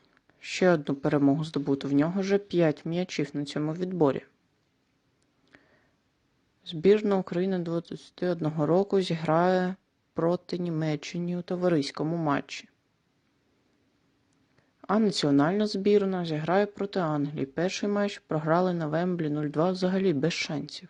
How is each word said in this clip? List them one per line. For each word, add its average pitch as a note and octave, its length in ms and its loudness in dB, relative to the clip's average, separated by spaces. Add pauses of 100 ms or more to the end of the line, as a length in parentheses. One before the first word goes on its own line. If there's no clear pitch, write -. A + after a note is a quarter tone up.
(400)
ще - 300 2
одну D3+ 260 2
перемогу C#3+ 480 2
здобути. C#3 440 -2
В C#3 60 -2
нього E3 280 2
вже G3 160 2
п'ять E3+ 480 0
м'ячів E3+ 480 -4
на D3 120 -4
цьому D3+ 280 -4
відборі. F3 480 0 (2500)
Збірна G3+ 520 2
України F#3 420 -2
двадцяти E3+ 680 -6
одного D#3+ 380 0
року F#3+ 360 2
зіграє F3+ 760 0 (380)
проти F3 440 -2
Німеччини E3+ 800 -4
у F3+ 40 -8
товариському F3 760 -2
матчі. - 520 -4 (2250)
А G3+ 120 2
національна F3 680 2
збірна G3 580 2
зіграє E3 400 0
проти G3+ 340 -6
Англії. D3+ 460 -2
Перший F#3 440 -4
матч G3+ 380 -2
програли D#3+ 460 2
на E3 140 -4
Вемблі E3+ 420 -2
нуль D3 180 -2
два, D3+ 240 2
взагалі F#3 420 0
без D3+ 200 0
шансів. D3+ 560 -8